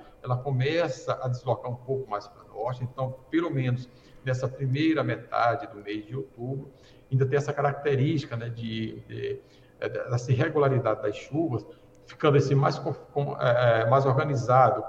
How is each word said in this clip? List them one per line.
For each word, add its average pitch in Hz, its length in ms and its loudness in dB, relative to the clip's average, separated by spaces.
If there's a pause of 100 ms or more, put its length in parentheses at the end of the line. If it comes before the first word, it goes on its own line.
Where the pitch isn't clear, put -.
(240)
ela 127 120 -2
começa 143 840 0
a 127 60 -4
deslocar 123 420 -2
um 120 60 -6
pouco - 340 -4
mais 104 180 -6
pra - 180 -20
norte, 123 380 -6
então, 127 320 -6 (140)
pelo 165 220 0
menos 127 360 0 (380)
nessa 131 220 -2
primeira 139 560 0
metade 110 640 0
do - 80 -18
mês 104 320 -8
de 123 80 -10
outubro, 135 560 -8 (400)
ainda 131 160 4
tem 139 100 2
essa 143 160 -2
característica, 143 840 0
né, 117 140 -6
de, 113 520 -6
de, 110 380 -8 (400)
é, - 100 -4
dessa 123 420 -4
irregularidade 131 720 2
das 104 120 -2
chuvas, 135 480 -2 (460)
ficando 143 280 4
assim 139 180 4
mais 151 240 2
com, - 120 -4
com, - 480 -6
é, 120 420 4
é, 113 80 2
mais 131 160 4
organizado, 127 840 4